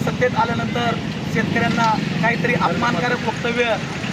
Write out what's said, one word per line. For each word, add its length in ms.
सत्तेत 340
आल्यानंतर 560
शेतकऱ्यांना 640
काहीतरी 320
अपमानकारक 720
वक्तव्य 500